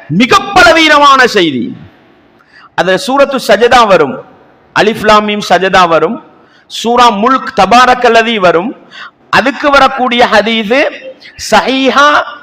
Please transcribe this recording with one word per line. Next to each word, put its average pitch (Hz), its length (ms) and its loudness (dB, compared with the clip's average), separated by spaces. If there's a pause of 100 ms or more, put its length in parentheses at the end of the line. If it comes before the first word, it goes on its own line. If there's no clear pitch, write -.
மிக 233 300 0 (160)
பலவீனமான 302 720 4
செய்தி. 151 460 -2 (1000)
அதுல 180 220 0 (100)
சூரத்து 269 320 0 (100)
சஜதா 233 380 2
வரும், 156 360 0 (580)
அலிஃப் 196 220 -2
லாம் 208 260 2
மீம் 208 200 -6
சஜதா 185 400 2
வரும், 165 340 -2 (440)
சூரா 240 440 0
முல்க் 254 460 -2
தபாரக்கல்லதி 233 800 2
வரும். 180 400 -2 (540)
அதுக்கு 240 400 -2
வரக்கூடிய 254 560 0
ஹதீஸ் 226 640 -2 (580)
சஹீஹா 269 720 0 (200)